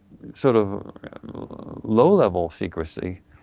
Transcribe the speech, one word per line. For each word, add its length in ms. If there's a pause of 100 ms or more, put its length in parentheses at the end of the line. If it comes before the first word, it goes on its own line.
(340)
sort 220
of 360 (920)
low-level 680
secrecy, 720 (220)